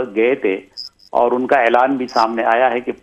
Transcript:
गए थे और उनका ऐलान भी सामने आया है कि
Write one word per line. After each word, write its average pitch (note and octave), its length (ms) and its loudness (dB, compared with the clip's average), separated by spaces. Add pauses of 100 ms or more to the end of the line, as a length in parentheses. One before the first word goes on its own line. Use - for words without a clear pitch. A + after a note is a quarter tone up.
(180)
गए A#2+ 200 2
थे G2 180 -2 (580)
और A#2+ 200 2
उनका B2+ 300 0
ऐलान B2 340 2
भी B2+ 100 -6
सामने A#2 380 -2
आया A#2+ 220 2
है A#2+ 140 -4
कि A#2+ 100 -8 (120)